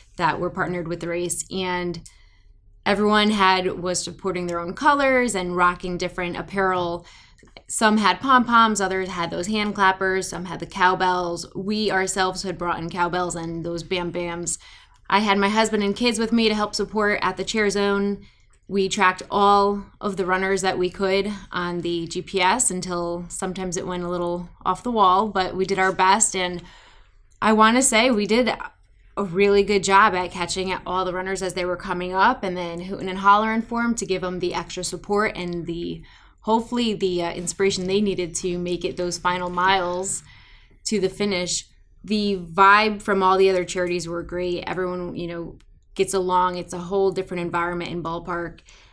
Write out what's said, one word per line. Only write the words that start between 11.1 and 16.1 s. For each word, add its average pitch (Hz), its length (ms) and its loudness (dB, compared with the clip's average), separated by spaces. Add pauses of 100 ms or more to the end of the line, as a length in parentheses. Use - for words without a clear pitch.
We 208 360 -2
ourselves 185 520 0
had 185 160 -6
brought 170 200 -2
in 165 120 -6
cowbells 175 440 -2
and 165 300 -6
those 170 180 -6
bam 175 300 -4
bams. 170 460 -6 (500)
I 196 120 4
had 202 180 2
my 196 100 4
husband 214 340 2
and 202 140 0
kids 240 220 0